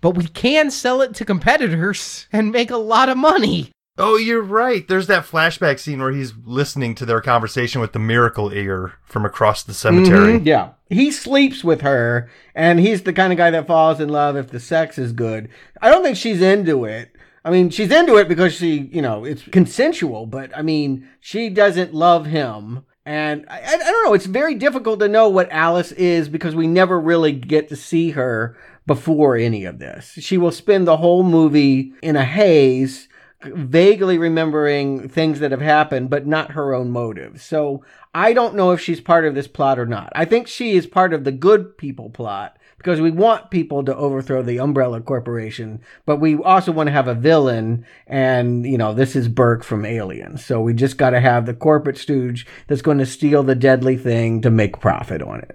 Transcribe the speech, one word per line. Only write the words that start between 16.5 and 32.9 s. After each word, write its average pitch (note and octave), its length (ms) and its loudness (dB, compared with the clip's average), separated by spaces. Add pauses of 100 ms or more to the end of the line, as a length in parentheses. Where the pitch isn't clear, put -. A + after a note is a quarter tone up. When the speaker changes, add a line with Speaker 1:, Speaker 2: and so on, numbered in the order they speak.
Speaker 3:
it. A2+ 240 -12 (340)
I D#3+ 60 -4
mean, F3+ 180 4
she's G3 220 -2
into D#4+ 260 6
it G3+ 120 6
because E3+ 260 2
she, D3+ 360 -2
you E3 120 -4
know, A2+ 240 -4
it's D3 160 -10
consensual, F3+ 840 0
but, C3 320 -12
I D3+ 60 -8
mean, D3 440 -2 (140)
she A3 300 -6
doesn't F#3 420 2
love E3 320 2
him. B2+ 640 -6 (180)
And D3+ 440 -6
I, C#3+ 120 -18
I, D4 140 -4
I E4+ 160 -2
don't A4+ 140 2
know, B3 100 4
it's F#3 120 0
very C4+ 280 -2
difficult A3 460 -2
to G#3 80 2
know A3 200 4
what F#3 220 0
Alice E3 420 -2
is E3+ 360 0
because D#3 260 -6
we D#3+ 140 -2
never F3+ 320 2
really D#3+ 320 2
get D3 380 -2
to D3 60 -12
see E3 340 -2
her A#2+ 460 -4 (300)
before C#3+ 500 2
any A2+ 280 -2
of D#2+ 160 -12
this. - 400 -18
She F#3 180 -2
will F3 140 2
spend F#3+ 340 0
the D#3+ 120 4
whole F3 260 4
movie D3 680 4 (100)
in D#3 140 -2
a C3+ 80 2
haze, C3+ 840 2 (360)